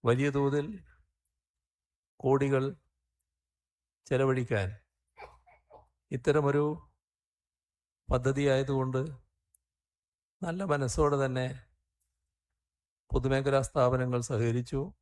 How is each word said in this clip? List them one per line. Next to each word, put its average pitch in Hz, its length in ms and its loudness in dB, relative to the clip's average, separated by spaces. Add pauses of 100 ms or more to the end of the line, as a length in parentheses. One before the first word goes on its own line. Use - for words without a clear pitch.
വലിയ 123 260 2
തോതിൽ 143 380 0 (1500)
കോടികൾ 135 440 2 (1400)
ചെലവഴിക്കാൻ 127 600 0 (1400)
ഇത്തരമൊരു 143 520 2 (1500)
പദ്ധതിയായതുകൊണ്ട് 131 920 0 (1400)
നല്ല 180 220 -6
മനസ്സോടെ 147 540 0
തന്നെ 131 300 -2 (1600)
പൊതുമേഖലാ 135 500 2
സ്ഥാപനങ്ങൾ 127 600 0
സഹകരിച്ചു. 120 600 -2 (200)